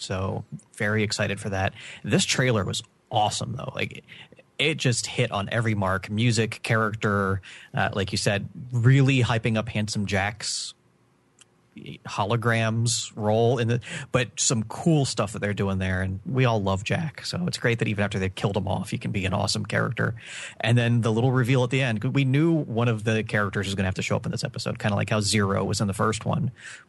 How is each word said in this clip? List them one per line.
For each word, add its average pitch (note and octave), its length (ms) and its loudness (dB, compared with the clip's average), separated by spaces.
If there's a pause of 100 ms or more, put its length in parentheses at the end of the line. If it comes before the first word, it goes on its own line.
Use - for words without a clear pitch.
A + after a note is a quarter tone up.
So G2+ 420 -4 (320)
very G#2+ 280 0
excited G2+ 360 -2
for G#2+ 100 -6
that. G2 240 0 (300)
This B2+ 220 2
trailer B2 400 2
was - 180 -6 (260)
awesome, A2 460 0
though. - 180 -8
Like, - 300 -6 (560)
it D3+ 160 2
just B2+ 320 0
hit A#2+ 240 -2
on G2+ 200 -2
every A2+ 220 0
mark. F#2+ 360 0
Music, A2 520 2
character, G#2 800 0 (320)
uh, G2 200 0
like G2 180 -2
you G2 60 -2
said, G2+ 300 0 (240)
really C3 520 6
hyping A2+ 340 2
up G#2+ 120 -2
Handsome G#2+ 360 -2
Jack's F#2+ 680 -4 (1300)
holograms A2+ 1080 0
role A#2 420 2
in A#2 120 0
the, A#2+ 100 0 (320)
but B2 160 2 (120)
some A2+ 240 0
cool D3 420 2
stuff G#2+ 280 -2
that G2+ 60 -8
they're G#2 140 -2
doing G2 260 0
there. F#2 220 0
And F#2+ 240 -4
we C3 200 2
all A2+ 160 2
love F#2+ 220 0
Jack. - 420 -4
So F2+ 220 -4
it's C3+ 100 -2
great A#2 220 0
that - 80 0
even G#2 160 0
after G2+ 160 -2
they've F#2 140 0
killed G#2 240 -2
him F#2+ 100 0
off, G2 220 -2
he - 80 -4
can - 140 -6
be F#2+ 140 -2
an F#2 80 0
awesome G#2 320 0
character. A2+ 500 0 (440)
And A2+ 180 4
then A#2 240 4
the A2+ 100 2
little A#2 200 2
reveal B2+ 320 2
at A#2 60 0
the C3+ 120 0
end, A2+ 220 -2
we C3 220 0
knew C#3+ 260 4
one A#2+ 360 0
of G#2+ 180 0
the A2 180 2
characters G#2 440 0
was G2 80 -2
gonna F#2+ 120 0
have F#2 80 -2
to F#2 60 -2
show - 160 -2
up G#2 80 -6
in - 60 -2
this - 120 -4
episode, - 360 -6
kinda G#2 160 0
like G#2 140 -2
how A2 120 2
Zero G2+ 420 2
was G#2 180 -2
in G#2 60 2
the F#2 60 -2
first G#2+ 320 0
one. A2 260 0 (380)